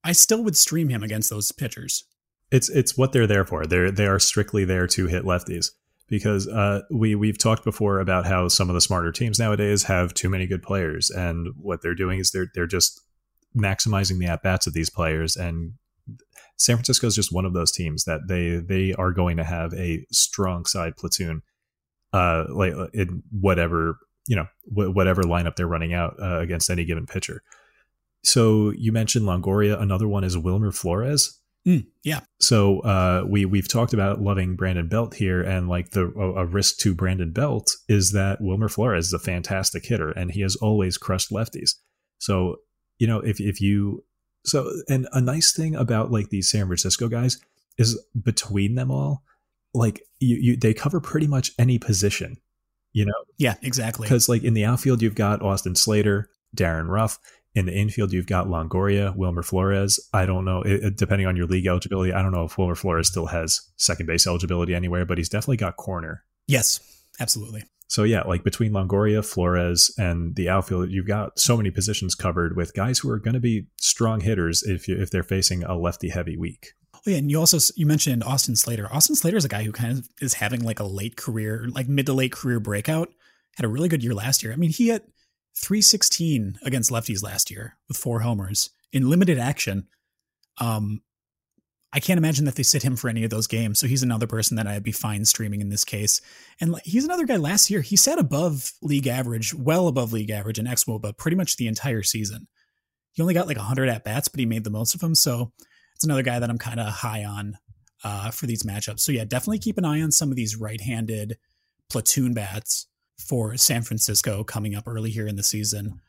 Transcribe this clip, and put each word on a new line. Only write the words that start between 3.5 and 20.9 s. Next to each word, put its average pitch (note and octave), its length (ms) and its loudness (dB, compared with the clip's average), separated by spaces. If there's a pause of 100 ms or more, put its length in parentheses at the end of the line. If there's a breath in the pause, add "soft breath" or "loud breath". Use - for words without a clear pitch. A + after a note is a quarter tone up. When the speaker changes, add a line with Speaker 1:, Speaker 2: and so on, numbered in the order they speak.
Speaker 2:
They're, F2+ 260 4
they G2+ 160 2
are G2 120 4
strictly G2+ 440 2
there F2+ 240 2
to F#2 200 0
hit F2 180 -2
lefties F2+ 460 -2 (360)
because, G#2 400 0
uh, G2+ 420 0
we, A2 240 2
we've G#2 240 2
talked A2 280 2
before G2+ 340 0
about F#2 260 2
how F2+ 220 2
some F2+ 220 2
of F2+ 40 0
the F2 80 2
smarter E2+ 300 0
teams A2+ 260 -2
nowadays G#2 460 2
have F2+ 300 2
too - 160 -2
many F#2 180 0
good F#2 160 -4
players, E2+ 460 -2
and E2+ 480 -4
what F2+ 240 -6
they're F2 120 -2
doing F#2 260 -2
is F#2+ 120 0
they're, F#2 240 -4
they're F2 120 0
just F2 340 0 (540)
maximizing G2 600 0
the F2+ 100 0
at-bats F2+ 380 0
of D#2+ 80 -6
these E2 160 -2
players. D#2+ 460 -2
And E2+ 380 -6 (840 loud breath)
San A#2+ 200 4
Francisco A#2+ 300 2
is G#2+ 80 2
just G#2 180 0
one F#2 100 0
of F#2 100 -2
those E2+ 180 2
teams D#2+ 340 -4
that D#2 240 -4
they, F2 280 0
they F#2+ 360 0
are F#2 180 0
going F2 260 2
to E2 60 -2
have E2 300 -4
a F2 380 -4
strong F2+ 540 0
side E2 300 -4